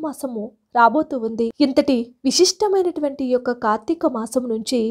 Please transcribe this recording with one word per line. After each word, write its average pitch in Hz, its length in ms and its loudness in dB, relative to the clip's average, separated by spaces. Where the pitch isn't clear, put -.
మాసము 254 400 -8
రాబోతూ 262 380 4
ఉంది. 226 200 -2
ఇంతటి 269 300 2
విశిష్టమైనటువంటి 339 1040 0
ఈ - 40 -2
యొక్క 247 180 0
కార్తీక 226 520 -2
మాసం 233 360 -4
నుంచి 226 280 -2